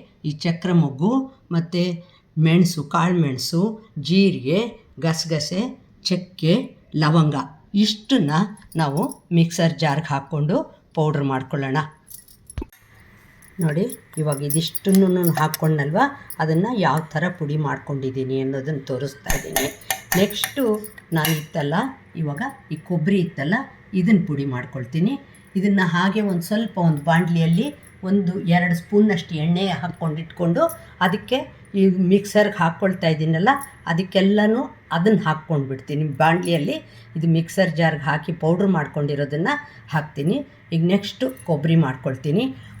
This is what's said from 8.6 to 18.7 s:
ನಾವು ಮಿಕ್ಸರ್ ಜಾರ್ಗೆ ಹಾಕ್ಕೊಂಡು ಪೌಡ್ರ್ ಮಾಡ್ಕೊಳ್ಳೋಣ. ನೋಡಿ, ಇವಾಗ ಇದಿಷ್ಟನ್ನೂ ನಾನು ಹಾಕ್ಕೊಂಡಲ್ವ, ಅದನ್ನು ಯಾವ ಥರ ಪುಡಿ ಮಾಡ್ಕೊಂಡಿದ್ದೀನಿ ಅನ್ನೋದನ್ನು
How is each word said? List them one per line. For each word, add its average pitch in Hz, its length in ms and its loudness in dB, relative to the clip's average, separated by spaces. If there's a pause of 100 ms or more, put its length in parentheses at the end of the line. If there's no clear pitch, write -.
ನಾವು 143 180 0 (380)
ಮಿಕ್ಸರ್ 165 460 2
ಜಾರ್ಗೆ 151 300 -2
ಹಾಕ್ಕೊಂಡು 147 440 -2 (400)
ಪೌಡ್ರ್ 151 340 0
ಮಾಡ್ಕೊಳ್ಳೋಣ. 135 460 -2 (1800)
ನೋಡಿ, 160 200 0 (380)
ಇವಾಗ 147 180 -2 (100)
ಇದಿಷ್ಟನ್ನೂ 190 640 2
ನಾನು 175 240 2
ಹಾಕ್ಕೊಂಡಲ್ವ, 156 600 0 (440)
ಅದನ್ನು 160 280 0 (140)
ಯಾವ 143 140 2 (160)
ಥರ 156 100 -2 (140)
ಪುಡಿ 147 260 -4
ಮಾಡ್ಕೊಂಡಿದ್ದೀನಿ 131 800 -4
ಅನ್ನೋದನ್ನು 135 460 -4